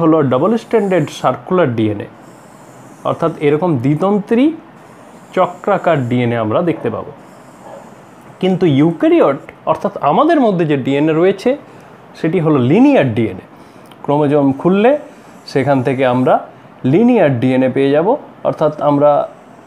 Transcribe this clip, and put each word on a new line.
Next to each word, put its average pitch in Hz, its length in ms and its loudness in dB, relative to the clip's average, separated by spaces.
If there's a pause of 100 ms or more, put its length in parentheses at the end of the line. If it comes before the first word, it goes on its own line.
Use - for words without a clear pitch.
হলো 160 160 4 (160)
double 151 200 0 (100)
stranded 190 420 0 (160)
circular 151 580 -2
ডিএনএ, 107 300 -4 (1040)
অর্থাৎ 156 220 -2 (140)
এরকম 151 240 0 (140)
দ্বিতন্ত্রী 202 600 0 (920)
চক্রাকার 180 640 0 (100)
ডিএনএ 120 360 -2
আমরা 113 160 0 (100)
দেখতে 147 240 -6
পাবো। 92 160 -10 (1300)
কিন্তু 185 240 0 (140)
ইউক্যারিওট, 170 640 2 (320)
অর্থাৎ 185 200 -4 (180)
আমাদের 302 340 2
মধ্যে 180 260 0
যে 147 60 2 (100)
ডিএনএ 147 340 0
রয়েছে, 190 300 0 (680)
সেটি 170 260 -2
হলো 151 140 2 (120)
linear 220 460 4
ডিএনএ। 98 280 -4 (580)
ক্রোমোজোম 143 460 0 (120)
খুললে 202 320 2 (600)
সেখান 135 340 0
থেকে 131 160 -2 (120)
আমরা 127 200 2 (580)
linear 208 480 4
ডিএনএ 127 360 2
পেয়ে 139 200 2
যাব। 170 120 0 (400)
অর্থাৎ 151 240 -2 (180)
আমরা 143 200 2 (560)